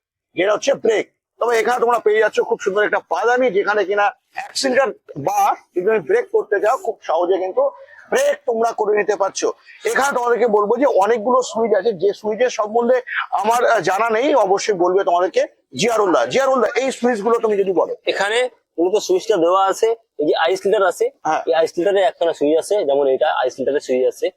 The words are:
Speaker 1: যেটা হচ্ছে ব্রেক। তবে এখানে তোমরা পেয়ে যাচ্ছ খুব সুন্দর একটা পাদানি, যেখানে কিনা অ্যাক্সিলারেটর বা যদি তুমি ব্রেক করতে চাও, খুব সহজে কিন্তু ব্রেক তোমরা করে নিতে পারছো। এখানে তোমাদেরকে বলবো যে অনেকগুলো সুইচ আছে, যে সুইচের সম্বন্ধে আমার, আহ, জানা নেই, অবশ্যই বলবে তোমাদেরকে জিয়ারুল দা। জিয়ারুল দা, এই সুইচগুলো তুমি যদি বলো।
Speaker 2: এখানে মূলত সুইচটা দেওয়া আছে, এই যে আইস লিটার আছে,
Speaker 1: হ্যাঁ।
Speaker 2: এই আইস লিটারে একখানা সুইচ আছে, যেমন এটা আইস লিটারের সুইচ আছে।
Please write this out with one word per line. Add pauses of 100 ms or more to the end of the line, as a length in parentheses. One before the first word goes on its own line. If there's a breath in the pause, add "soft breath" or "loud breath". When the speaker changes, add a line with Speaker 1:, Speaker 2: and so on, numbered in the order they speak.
(360)
Speaker 1:
যেটা
হচ্ছে
ব্রেক। (280)
তবে
এখানে
তোমরা
পেয়ে
যাচ্ছ
খুব
সুন্দর
একটা (100)
পাদানি,
যেখানে
কিনা (180)
অ্যাক্সিলারেটর (260)
বা (200)
যদি
তুমি
ব্রেক
করতে
চাও,
খুব
সহজে
কিন্তু (380 loud breath)
ব্রেক
তোমরা
করে
নিতে
পারছো। (320 loud breath)
এখানে
তোমাদেরকে
বলবো
যে
অনেকগুলো
সুইচ
আছে,
যে
সুইচের
সম্বন্ধে (300 loud breath)
আমার,
আহ,
জানা
নেই,
অবশ্যই
বলবে
তোমাদেরকে (320)
জিয়ারুল
দা।
জিয়ারুল
দা,
এই
সুইচগুলো
তুমি
যদি
বলো। (100)
Speaker 2:
এখানে (300)
মূলত
সুইচটা
দেওয়া
আছে, (220)
এই
যে
আইস
লিটার
আছে, (140)
Speaker 1:
হ্যাঁ।
Speaker 2:
এই
আইস
লিটারে
একখানা
সুইচ
আছে,
যেমন
এটা
আইস
লিটারের
সুইচ
আছে।